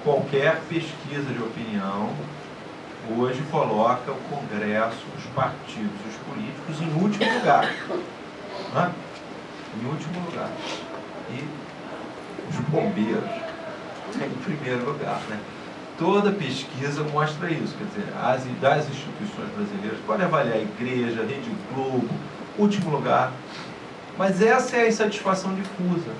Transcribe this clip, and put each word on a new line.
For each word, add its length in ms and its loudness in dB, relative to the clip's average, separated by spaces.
Qualquer 640 4
pesquisa 640 -2
de 80 -2
opinião 720 -2
hoje 400 2
coloca 640 4
o 80 -4
Congresso, 760 0
os 160 -10
partidos, 760 -2
os 100 -8
políticos 640 -6
em 200 2
último 320 4
lugar, 320 6
né? 160 4
Em 60 -2
último 380 -4
lugar. 260 -4
E 380 -8
os 60 -4
bombeiros 600 2
em 140 -2
primeiro 420 -2
lugar, 440 -2
né? 100 -4
Toda 320 6
pesquisa 720 -2
mostra 480 2
isso, 260 -2
quer 60 -6
dizer, 300 -6
as, 200 4
das 280 6
instituições 640 -6
brasileiras, 540 -4
pode 160 4
avaliar 320 4
a 60 4
Igreja, 640 0
Rede 280 -2
Globo, 340 2
Último 320 4
Lugar, 440 4
mas 240 4
essa 360 6
é 60 8
a 40 8
insatisfação 680 2
difusa. 680 0